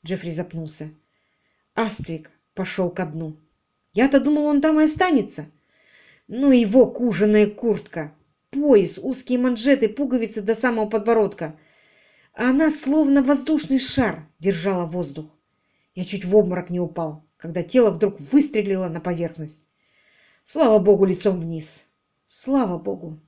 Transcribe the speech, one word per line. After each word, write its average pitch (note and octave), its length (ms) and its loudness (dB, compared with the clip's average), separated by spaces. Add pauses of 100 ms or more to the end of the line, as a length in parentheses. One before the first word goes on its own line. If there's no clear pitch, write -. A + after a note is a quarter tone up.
Джеффри E3+ 280 -8
запнулся. D#3+ 580 -12 (840)
Аствик E3+ 560 -8 (240)
пошёл F#3 340 -4
ко F3+ 160 -6
дну. D#3 320 -10 (560)
Я-то C4+ 260 4
думал, D4 260 0
он D4 140 2
там D#4 200 2
и D#4 60 6
останется. D4+ 600 0 (840)
Ну C4+ 240 0
его A#3 360 6
кожаная G#3+ 580 2
куртка, G3+ 720 -4 (340)
пояс, C4+ 480 4
узкие B3 400 -4
манжеты, B3 500 2
пуговицы A3+ 540 -4
до G#3 140 -2
самого A3 340 -2
подбородка. G#3 680 -2 (760)
А B3 160 -2
она D4 220 4
словно C#4+ 500 2
воздушный C#4+ 560 0
шар A#3+ 500 -2 (120)
держала F3 480 -2
воздух. D#3 400 -8 (680)
Я F3+ 120 -8
чуть G3 200 -8
в F#3 100 2
обморок F3+ 360 2
не F3 80 -4
упал, D#3+ 440 -6 (160)
когда E3 240 -8
тело A3+ 260 4
вдруг G3 300 -2
выстрелило G3 680 0
на E3 100 -8
поверхность. E3 640 -8 (800)
Слава B3 340 4
богу, G3 280 6
лицом F#3 340 0
вниз. E3 460 -10 (400)
Слава B3 520 -2
богу. E3+ 500 -10